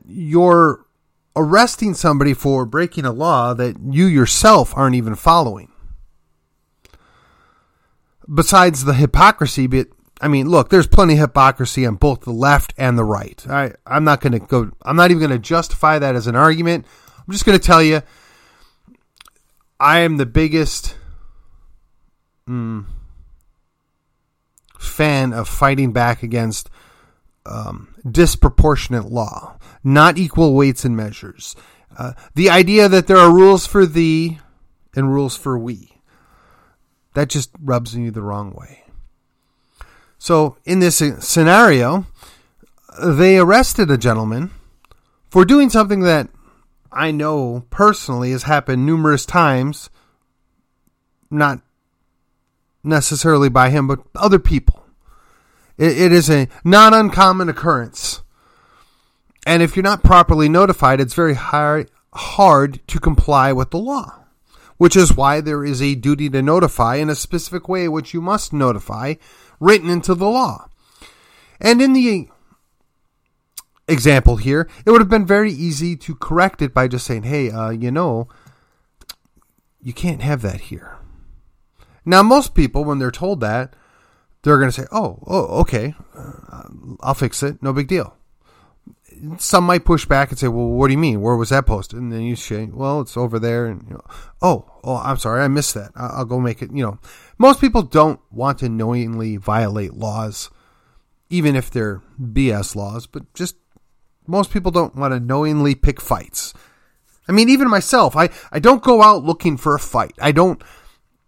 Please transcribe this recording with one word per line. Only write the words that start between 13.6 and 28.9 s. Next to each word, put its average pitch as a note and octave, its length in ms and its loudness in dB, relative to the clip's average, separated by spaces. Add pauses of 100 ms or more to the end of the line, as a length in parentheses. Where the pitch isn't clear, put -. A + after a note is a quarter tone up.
I'm D3 180 -2
not D3 180 2
gonna A#2+ 180 0
go, A#2 320 -4 (120)
I'm C3+ 120 -4
not F3 160 6
even E3 100 2
gonna C3+ 180 0
justify D#3 600 -2
that C3+ 160 -2
as A2+ 120 -6
an A2+ 80 -2
argument. D#3+ 500 0 (320)
I'm - 140 -18
just G3+ 140 -6
gonna G3 140 6
tell E3 240 6
you, D#3 180 2 (1800)
I D3 200 4
am E3 180 0
the C#3 80 -2
biggest, D#3 680 -2 (1500)
mm, A2+ 380 -10 (1900)
fan C#3 560 -4
of A2+ 140 -8
fighting C#3 440 0
back A#2+ 320 -2
against, A2+ 460 -6 (760)
um, G#2+ 480 -14 (160)
disproportionate C3 960 2